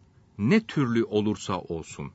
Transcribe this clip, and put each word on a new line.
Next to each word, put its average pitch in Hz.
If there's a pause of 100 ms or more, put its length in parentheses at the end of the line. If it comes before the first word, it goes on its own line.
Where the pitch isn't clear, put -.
(380)
ne 175
türlü 117
olursa 104
olsun 78